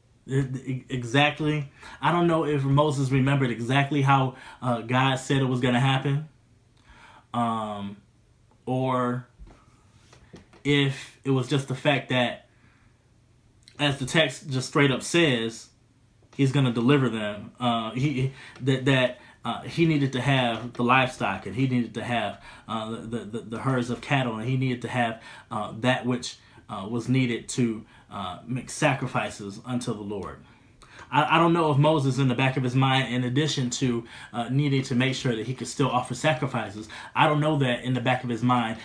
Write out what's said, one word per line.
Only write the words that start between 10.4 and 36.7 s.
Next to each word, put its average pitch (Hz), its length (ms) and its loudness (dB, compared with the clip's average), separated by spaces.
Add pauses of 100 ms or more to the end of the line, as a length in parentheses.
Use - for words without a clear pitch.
if 139 600 0
it 135 80 0
was 127 160 0
just 139 200 0
the 135 80 -4
fact 139 340 0
that, 123 380 0 (1300)
as 143 200 0
the 131 60 -4
text 151 440 0
just 131 200 -4
straight 143 220 4
up 113 120 -2
says, 120 680 0 (680)
he's 135 160 4
gonna 131 220 2
deliver 123 360 4
them. 104 500 -6
Uh, 117 320 -2
he, 131 400 -2 (300)
that, 131 240 0
that, 127 340 2 (260)
uh, 113 160 -6
he - 240 0
needed 139 280 2
to 127 80 -2
have 120 520 0
the 123 100 -2
livestock, 123 600 0
and 95 100 -8
he 135 120 2
needed 120 280 0
to 110 80 -6
have, 107 380 -4 (260)
uh, 110 240 -6
the, 113 280 -8
the, 104 200 -10
the 110 200 -10
herds 120 300 0
of 117 100 -4
cattle, 123 380 -2
and 110 100 -6
he 131 80 0
needed 127 260 0
to 117 60 -6
have, 117 340 -2 (300)
uh, 107 300 -6
that 127 240 0
which, 123 320 -4 (320)
uh, 101 200 -8
was 117 200 -4
needed 123 400 0
to, 113 360 -2 (260)
uh, 92 340 -10
make 120 240 -6
sacrifices 113 960 -4
unto 123 280 -4
the 104 80 -8
Lord. 95 360 -8 (760)
I, 151 240 2
I 165 40 6
don't 170 140 6
know 165 180 2
if 135 60 2
Moses, 143 420 4
in 135 80 4
the 127 80 2
back 135 220 0
of 131 60 0
his 120 120 0
mind, 131 380 2
in 127 100 0
addition 131 480 0
to, 120 340 0 (260)
uh, 120 180 -6
needing 135 340 2
to 131 120 -2
make 131 200 2
sure 123 200 -2
that 110 120 -4
he 131 60 -4
could 120 140 -10
still 135 220 0
offer 123 240 -2
sacrifices, 117 760 -2 (280)